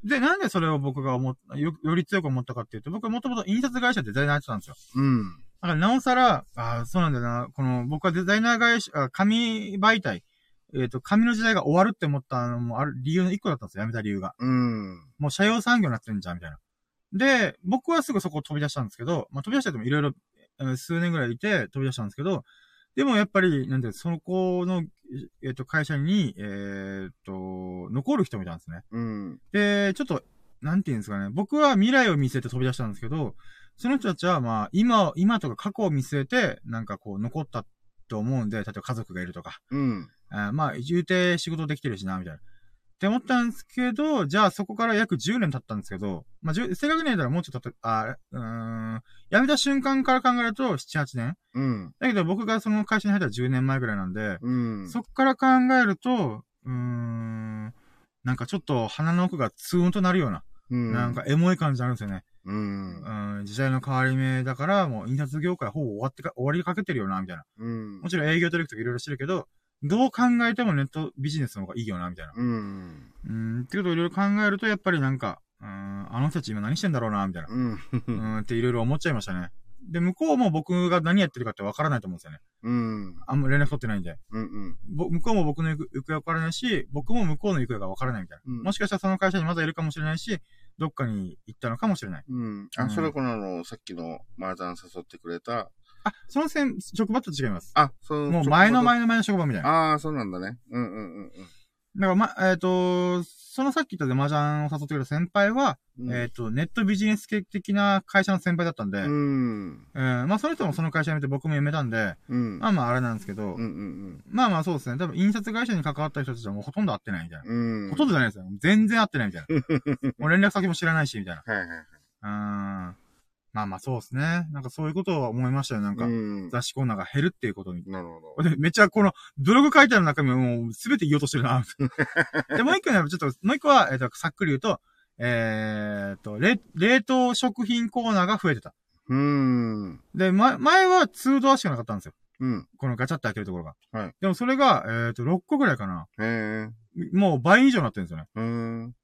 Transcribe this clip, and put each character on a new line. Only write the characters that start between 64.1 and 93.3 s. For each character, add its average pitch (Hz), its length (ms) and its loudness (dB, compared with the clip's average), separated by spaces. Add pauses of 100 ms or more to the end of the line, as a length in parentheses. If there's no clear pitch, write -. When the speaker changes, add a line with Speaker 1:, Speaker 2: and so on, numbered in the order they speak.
Speaker 1:
目 131 260 0
だ 127 120 -4
か 139 100 -6
ら、 190 220 2
も 110 160 -4
う 101 40 -8
印 131 100 -2
刷 143 220 -4
業 180 160 -2
界 117 140 -6
ほ 156 120 -6
ぼ 123 100 -2
終 101 80 -6
わ 131 100 -2
っ - 60 -20
て - 80 -20
か、 - 120 -6
終 123 100 -4
わ 143 80 2
り 175 100 0
か 180 100 -2
け 196 100 -4
て 180 100 -4
る 127 60 0
よ 98 80 -2
な、 95 140 -2
み 95 60 -6
た 90 80 -12
い - 20 -14
な。 76 60 -18 (160)
Speaker 2:
う 113 80 -8
ん。 117 340 -8
Speaker 1:
も 175 80 -6
ち 180 80 -2
ろ 156 60 0
ん 151 40 0
営 160 120 2
業 170 100 2
努 170 80 -2
力 165 100 -2
と - 80 -14
か 110 60 -6
色 117 80 -2
々 123 80 -4
し 120 60 -8
て 147 80 -8
る 139 60 -6
け 135 100 -6
ど、 175 200 -4 (360)
ど 214 240 2
う - 20 2
考 - 140 0 (260)
え 226 60 0
て 247 80 0
も 208 100 2
ネ 139 100 2
ッ 135 60 -4
ト 156 300 -6
ビ 139 100 -2
ジ 156 100 -4
ネ 131 80 0
ス - 100 -10
の 95 100 -8
方 - 0 -
が 92 100 -10
い 117 40 -4
い 113 60 -6
よ 95 120 -4
な、 90 100 -6
み 90 60 -10
た 85 80 -14
い - 20 -14
な。 78 100 -18
Speaker 2:
う 120 80 -2
ん。 98 680 -6 (140)
Speaker 1:
う - 60 -8
ん、 113 300 -4
っ 123 40 -6
て 185 120 -6
こ 202 60 -2
と 180 60 0
を 170 40 2
色 170 160 0
々 - 60 -10
考 202 280 2
え 208 60 4
る 202 80 0
と、 226 80 -4
や 214 80 2
っ 196 60 -4
ぱ - 120 -2
り 165 80 2
な 135 120 2
ん 131 80 -2
か、 110 200 -6 (220)
う 104 40 -16
ん、 - 20 -14
あ 98 520 -10
の 143 100 2
人 165 100 -2
た - 20 -8
ち - 80 -8
今 107 120 -4
何 117 160 0
し - 40 -4
て 202 80 2
ん - 20 0
だ 135 80 2
ろ 113 100 -2
う - 20 0
な、 101 160 2
み 92 60 -4
た 85 80 -8
い - 20 -10
な。 76 60 -12
Speaker 2:
う 107 60 -6
ん。 123 240 -2 (280)
Speaker 1:
う 123 40 -2
ん、 110 280 -2
っ 107 60 -4
て 123 100 -2
色 117 160 2
々 117 100 0
思 123 140 2
っ - 20 0
ち 165 100 -2
ゃ 165 40 2
い - 20 0
ま 113 80 -2
し - 40 -8
た 95 80 -8
ね。 90 180 -6 (360)
で、 170 120 -4
向 180 160 2
こ 311 180 2
う 269 40 4
も 247 120 4
僕 175 400 0
が 175 120 4
何 175 200 4
や 175 60 4
っ - 20 -2
て 127 100 -14
る 123 60 -4
か 110 60 -4
っ - 20 -8
て - 80 -10
分 101 120 -4
か 151 100 -2
ら 156 60 2
な 139 80 2
い - 20 0
と 98 80 -12
思 92 80 -8
う - 20 -14
ん - 0 -
で - 40 -16
す - 40 -20
よ 80 60 -16
ね。 73 80 -16 (240)
Speaker 2:
う 113 80 -2
ん。 110 440 -2 (120)
Speaker 1:
あ 135 80 -2
ん 143 60 2
ま 135 80 4
連 139 100 6
絡 143 60 6
取 143 120 2
っ - 20 -2
て - 60 -8
な 110 100 -2
い 98 40 -2
ん 90 40 -6
で。 85 140 -8 (140)
Speaker 2:
う 110 80 -4
ん - 20 -4
う 110 40 -4 (240)
ん。 - 80 -2 (180)
Speaker 1:
ぼ-、 175 140 -2
向 170 120 2
こ 233 120 4
う - 20 6
も 190 100 4
僕 147 160 0
の 160 80 0
行 156 80 -2
く-、 156 160 -8
行 135 140 -8
方 160 140 -4
分 - 20 -
か 165 100 -4
ら 160 60 0
な 165 80 -2
い 170 60 -4
し、 185 380 -2
僕 143 220 2
も 233 120 6
向 160 120 2
こ 208 140 0
う - 20 2
の 156 60 2
行 123 120 -2
方 117 60 -4
が 98 100 -4
分 95 80 -6
か 131 120 -4
ら 127 60 -2
な 110 60 -6
い 92 40 -8
み 87 40 -12
た 76 80 -20
い - 80 -20
な。 127 100 -8
Speaker 2:
う 117 80 -8
ん。 - 20 -12
Speaker 1:
も 185 80 -2
し - 80 -2
か 208 80 0
し - 20 -2
た 202 60 -4
ら 190 40 -2
そ 196 80 -2
の 190 120 0
会 190 120 2
社 190 60 0
に 165 80 0
ま 170 80 0
だ 165 80 -2
い 156 60 0
る 160 80 -4
か 165 80 -4
も 156 80 -2
し 160 80 -8
れ 151 60 -4
な 156 80 -2
い 165 40 -4
し、 202 220 -6 (400)
ど 160 80 -2
っ 143 40 -4
か 135 140 -4
に 98 400 -4
行 113 100 -18
っ - 40 -20
た 123 100 -4
の 117 80 -4
か 226 100 0
も 196 80 4
し - 80 -8
れ 98 80 -10
な 143 80 -10
い。 139 80 -18
Speaker 2:
う 131 80 -8
ん。 107 420 -6
あ、 135 80 0
Speaker 1:
う - 20 -2
ん。 - 20 -2
Speaker 2:
そ 208 120 -2
れ 160 100 0
こ 143 100 -4
の 127 100 0